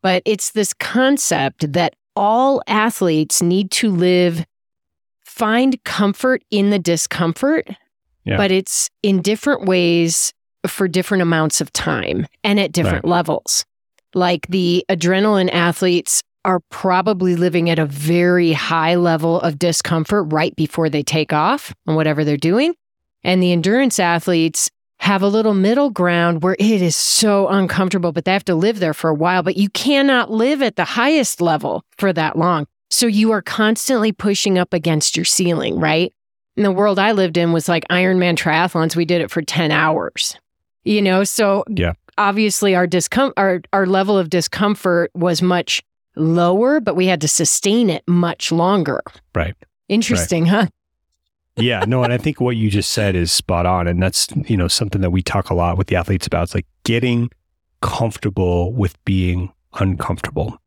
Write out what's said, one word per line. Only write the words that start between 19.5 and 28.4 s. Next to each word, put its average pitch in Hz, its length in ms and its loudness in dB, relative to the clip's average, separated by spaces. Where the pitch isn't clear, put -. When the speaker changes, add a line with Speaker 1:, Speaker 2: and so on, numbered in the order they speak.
Speaker 1:
discomfort 170 720 -2
right 156 220 0
before 160 340 -2
they 147 140 -2
take 156 300 -2
off 156 400 -2
on 156 100 -2
whatever 151 280 0
they're 147 140 0
doing. 233 360 0
And 185 200 2
the 180 80 2
endurance 208 480 0
athletes 170 680 0
have 196 200 2
a 202 60 2
little 214 260 2
middle 233 360 2
ground 170 540 0
where 185 160 0
it 208 220 2
is 170 140 2
so 202 520 2
uncomfortable, 185 640 0
but 160 140 -6
they 185 80 2
have 196 120 -2